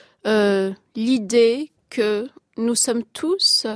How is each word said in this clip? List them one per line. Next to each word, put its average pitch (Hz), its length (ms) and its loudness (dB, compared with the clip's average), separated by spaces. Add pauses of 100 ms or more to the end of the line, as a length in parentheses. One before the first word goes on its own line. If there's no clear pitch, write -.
(260)
euh, 202 460 2 (240)
l'idée 233 760 2 (180)
que 214 400 -2 (260)
nous 233 200 -2
sommes 233 360 -2
tous, - 640 -2